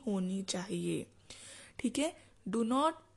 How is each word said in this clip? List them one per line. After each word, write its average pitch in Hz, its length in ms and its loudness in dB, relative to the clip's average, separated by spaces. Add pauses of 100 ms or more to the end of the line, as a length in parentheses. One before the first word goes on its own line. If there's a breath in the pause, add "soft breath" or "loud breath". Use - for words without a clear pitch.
होनी 190 340 0
चाहिए, 175 640 -2 (760 loud breath)
ठीक 247 200 0
है। 311 180 0 (320 soft breath)
Do 226 140 2
not 269 280 4 (260)